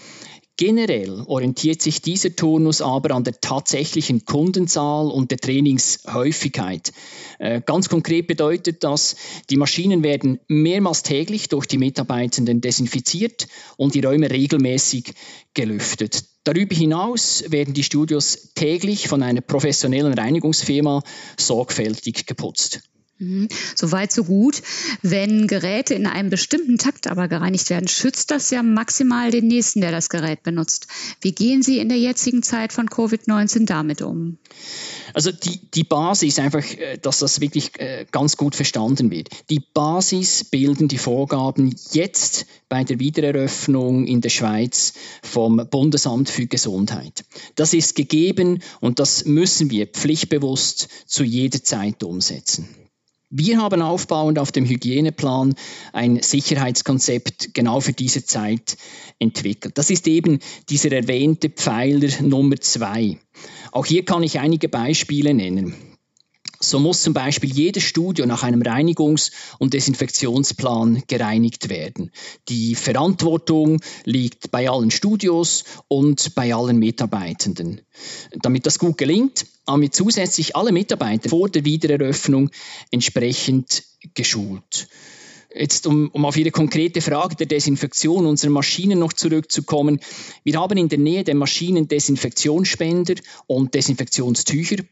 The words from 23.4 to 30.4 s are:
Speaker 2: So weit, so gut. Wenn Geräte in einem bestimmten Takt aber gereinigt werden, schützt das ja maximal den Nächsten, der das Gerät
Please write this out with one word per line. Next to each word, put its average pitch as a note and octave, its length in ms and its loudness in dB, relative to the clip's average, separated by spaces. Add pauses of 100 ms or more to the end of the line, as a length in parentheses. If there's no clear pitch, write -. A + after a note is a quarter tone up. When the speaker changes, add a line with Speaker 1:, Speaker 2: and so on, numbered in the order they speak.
Speaker 2:
So E3 160 -2
weit, G3 180 -2
so A3+ 140 0
gut. G3+ 380 2 (400)
Wenn G#3 440 2
Geräte G3+ 460 0
in G3+ 140 0
einem G3 240 -2
bestimmten B3 480 0
Takt - 280 -2
aber F3+ 220 -2
gereinigt F3+ 400 0
werden, F3 180 0
schützt - 440 -2
das C#4+ 180 -2
ja B3 140 0
maximal A#3+ 680 2
den A#3 160 2
Nächsten, A3+ 360 2
der E3+ 100 0
das E3 160 -2
Gerät D#3+ 340 -2